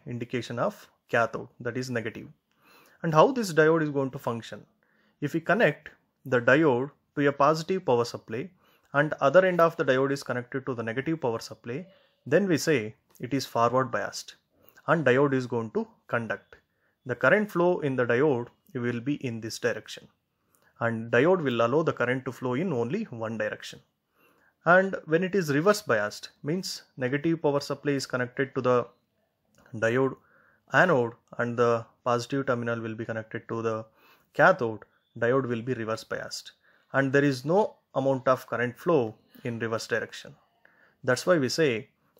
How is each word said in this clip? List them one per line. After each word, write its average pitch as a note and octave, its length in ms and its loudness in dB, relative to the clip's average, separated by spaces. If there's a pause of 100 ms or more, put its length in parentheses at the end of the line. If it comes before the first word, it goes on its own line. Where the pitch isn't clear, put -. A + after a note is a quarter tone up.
indication A#2+ 540 -8
of G3 300 -6 (200)
cathode, A#2 380 -2 (140)
that A#2+ 160 -6
is B2+ 120 -8
negative. A2+ 380 -6 (760)
And E3 120 -2
how F3+ 180 6
this A3+ 220 -4
diode D#3+ 280 4
is D3+ 80 -2
going C3+ 220 -2
to C#3 80 -10
function? A2+ 460 -8 (560)
If D3 120 -6
we E3 60 -2
connect F3 500 0 (360)
the B2+ 160 2
diode C3+ 500 4 (240)
to C#3+ 120 2
a C#3 40 2
positive D#3+ 540 0
power A#2+ 180 4
supply A#2 460 -8 (440)
and D3 280 2
other C#3+ 240 6
end F3 160 2
of E3 160 2
the D#3+ 80 -2
diode C3+ 260 2
is D3 100 -4
connected B2 440 -6
to C3 100 -6
the A#2 80 -6
negative C3+ 380 -4
power A2+ 180 -2
supply, B2 480 -12 (380)
then E3+ 200 2
we F3 120 2
say A#2 380 0 (260)
it B2 120 -8
is C3 120 -2
forward A#2+ 440 2
biased - 460 -8 (520)
and D#3 180 2
diode C3+ 280 4
is B2+ 140 -2
going A2+ 240 -4
to A3 160 -6 (200)
conduct. A2 500 -6 (480)
The B2 100 -4
current G3+ 340 2
flow F3 300 0
in C#3 160 -2
the B2 100 0
diode B2 420 2 (280)
will A#2+ 240 -4
be C#3 160 -4 (100)
in A2+ 140 -6
this A2 200 -12
direction, - 480 -6 (720)
and A#2 320 -4
diode E3 300 4
will A#2+ 240 0
allow C#3+ 180 2
the D3+ 100 0
current B2+ 320 -2
to C3 60 -8
flow B2+ 240 -6
in E3+ 180 -2
only B2+ 320 -2
one A2+ 320 -8
direction. G#2+ 420 -8 (840)
And F#3 300 4 (100)
when E3 180 2
it F#3 120 -2
is E3 160 0
reverse F#3+ 300 2
biased, G#2+ 480 -2 (140)
means E3+ 400 -8 (140)
negative D3 440 -2
power C#3+ 180 2
supply C#3+ 340 -4
is C3+ 120 -4
connected B2 500 -4
to C3 60 -4
the B2 260 2 (880)
diode A#2+ 400 0 (580)
anode C3+ 400 4 (240)
and A#2+ 200 -2
the A#2+ 280 4 (180)
positive B2 440 -2
terminal A#2 320 -2
will A2+ 140 -8
be A2 120 -8
connected A2+ 420 -10
to A2+ 140 -6
the A2 240 -4 (480)
cathode, B2+ 480 2 (360)
diode B2 300 2
will A#2 140 -4
be B2+ 120 -4
reverse A2 300 -6
biased - 480 -12 (420)
and C3+ 200 0
there C#3+ 100 6
is C3+ 220 0
no G3 300 2 (200)
amount C3+ 320 0
of C3 200 2
current A#2+ 300 -4
flow C3 380 0 (280)
in A#2 160 -6
reverse A2+ 280 -4
direction. - 480 -6 (680)
That's B2+ 220 0
why F3+ 120 4
we C3 120 2
say B2+ 380 0 (320)